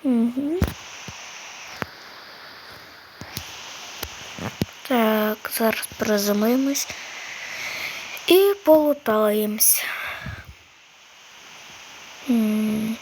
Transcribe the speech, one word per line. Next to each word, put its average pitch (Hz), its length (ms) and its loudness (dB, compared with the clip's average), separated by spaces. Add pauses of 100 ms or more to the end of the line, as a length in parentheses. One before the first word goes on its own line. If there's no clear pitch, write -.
Мгм. 262 560 2 (4000)
Так, 220 680 2
зараз 220 340 0 (100)
приземлимось. 220 920 2 (1400)
І 392 260 8 (120)
полутаємось. 214 1200 4 (2500)
М. 220 720 2